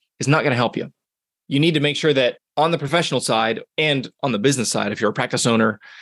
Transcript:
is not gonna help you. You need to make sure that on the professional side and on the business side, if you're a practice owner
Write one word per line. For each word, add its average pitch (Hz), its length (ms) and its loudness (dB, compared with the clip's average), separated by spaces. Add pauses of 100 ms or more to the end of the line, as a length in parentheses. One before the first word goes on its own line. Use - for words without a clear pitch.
(200)
is - 80 -8
not 143 160 2
gonna 131 120 0
help 117 200 0
you. - 160 -8 (580)
You 139 100 0
need 160 160 2
to 151 40 0
make 147 180 0
sure 151 160 2
that 123 240 2 (180)
on 160 160 2
the 165 80 0
professional 160 400 -2
side 113 420 -2 (160)
and 147 320 -2 (140)
on 139 80 -2
the 107 80 -2
business 123 320 0
side, 104 200 -2
if 107 80 -8
you're 107 120 0
a - 20 -2
practice 127 320 -2
owner 113 340 2 (220)